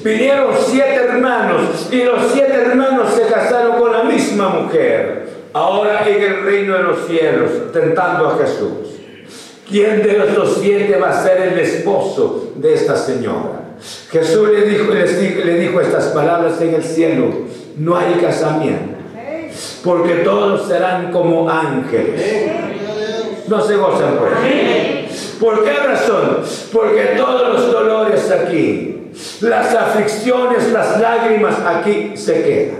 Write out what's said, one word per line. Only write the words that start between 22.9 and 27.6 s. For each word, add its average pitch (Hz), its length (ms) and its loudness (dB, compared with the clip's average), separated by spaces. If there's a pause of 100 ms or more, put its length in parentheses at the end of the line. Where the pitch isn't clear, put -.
No 208 140 0
se 208 160 0
gozan - 400 0
por - 100 0
eso. - 1120 -2
¿Por 214 240 2
qué 277 80 2
razón? 240 680 0 (340)
Porque 214 440 4
todos 247 360 2
los 240 180 2